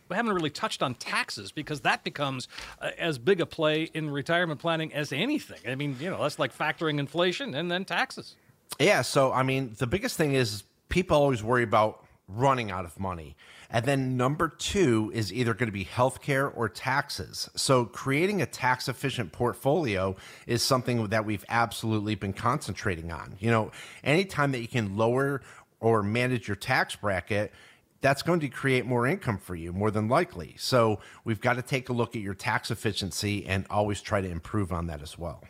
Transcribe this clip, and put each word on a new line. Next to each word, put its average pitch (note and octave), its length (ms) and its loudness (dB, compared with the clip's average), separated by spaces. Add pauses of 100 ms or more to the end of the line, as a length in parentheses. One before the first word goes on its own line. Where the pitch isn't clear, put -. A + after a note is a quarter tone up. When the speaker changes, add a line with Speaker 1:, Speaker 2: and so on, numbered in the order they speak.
Speaker 1:
haven't G#3+ 240 0
really E3 160 0
touched - 320 -4
on C3+ 140 0
taxes G3+ 560 -4
because D3+ 300 -8
that G#3+ 220 2
becomes, C3+ 440 -4 (340)
uh, D#3 160 -4
as D#3+ 220 -2
big E3 220 4
a D3 40 2
play D#3 380 2 (100)
in D#3 160 -4
retirement D#3+ 500 0
planning D#3+ 340 -2
as D3 180 -4
anything. A#3 560 -2
I B2+ 80 -4
mean, C#3 240 -4
you E3+ 100 -4
know, B2+ 140 -2
that's C#3+ 160 -2
like C#3 180 -2
factoring D#3 400 0
inflation F3 560 0
and E3 160 -4
then F#3 160 -2
taxes. - 500 -4 (440)
Speaker 2:
Yeah, E3+ 220 6
so, C3+ 300 4
I B2 120 4
mean, C3 340 0
the C3+ 80 0
biggest G3+ 320 -2
thing D3 160 2
is A2 300 2 (240)
people F3+ 300 4
always C#3 260 4
worry A#2+ 200 4
about A2 420 2 (220)
running A#2+ 440 2
out F#2 140 -4
of - 140 -18
money. E2+ 360 -6 (360)
And A2+ 140 0
then C3 320 0
number D3 320 2
two A#2+ 640 2
is G#2 180 -2
either A#2 220 2
gonna A2 180 0
be G2 140 -4
healthcare C3+ 720 0
or A2+ 140 -2
taxes. - 840 -4
So B2+ 300 4
creating D#3+ 560 -2
a A#2+ 60 0
tax-efficient B2 840 -2
portfolio A#2 840 0 (320)
is A#2+ 160 0
something A#2+ 440 2
that A2 180 0
we've G#2+ 240 -4
absolutely A2 680 0
been G2 180 -4
concentrating F#2+ 800 -2
on. E2 280 -10
You A2+ 120 2
know, A2 200 2 (320)
anytime D3 500 2
that A#2+ 80 -4
you A#2 60 -8
can G#2 300 -2
lower C3 440 2 (380)
or A2+ 240 4
manage A#2+ 440 0
your G2+ 80 -2
tax C#3 400 0
bracket, G2+ 580 -2 (480)
that's C3+ 200 2
going E3+ 180 2
to D3 100 -4
create B2+ 360 0
more A#2+ 200 2
income C3 320 0
for - 180 -10
you, E2+ 160 -8
more G2+ 200 2
than G#2+ 160 0
likely. A#2+ 500 0
So A2+ 420 4 (240)
we've A2+ 160 -2
gotta B2 220 2
take C3 280 -4
a B2+ 40 0
look A#2 220 -2
at A2 80 -6
your G2 100 -6
tax - 380 -2
efficiency G2+ 720 -2
and F#2+ 240 -2
always G#2 320 0
try G#2 180 0
to F#2+ 80 -2
improve F2+ 460 -4
on E2+ 140 -2
that D2+ 160 -8
as - 160 -16
well. E2 300 -10